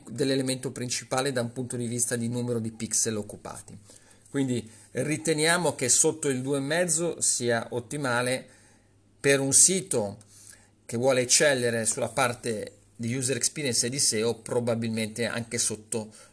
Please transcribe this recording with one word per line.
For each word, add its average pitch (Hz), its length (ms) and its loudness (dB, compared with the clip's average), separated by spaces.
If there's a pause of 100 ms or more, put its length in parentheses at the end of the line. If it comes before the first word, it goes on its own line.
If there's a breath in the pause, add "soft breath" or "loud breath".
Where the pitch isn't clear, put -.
(120)
dell'elemento 131 580 -2
principale 123 600 -4
da 123 100 0
un 117 100 -4
punto 127 240 -8
di 120 120 -4
vista 120 280 -2
di 117 120 -2
numero 120 320 -2
di 113 100 -4
pixel 110 480 -2
occupati. - 580 -12 (540 loud breath)
Quindi 131 400 -2 (220 loud breath)
riteniamo 156 840 0
che 127 160 -2
sotto 156 400 2
il 127 140 -2
due 139 140 0
e 135 40 -2
mezzo 165 580 0
sia 117 520 0
ottimale 123 720 -2 (760 soft breath)
per 139 200 4
un 135 140 0
sito 120 680 4 (680 loud breath)
che 117 120 -6
vuole 127 240 4
eccellere 120 680 4
sulla 117 220 -2
parte 120 680 -2 (260)
di 117 140 -2
user 131 200 0
experience 123 520 -2
e - 20 0
di 135 80 -4
seo, 113 380 2
probabilmente 113 880 -2
anche 117 320 -4
sotto, 107 560 -4 (200 loud breath)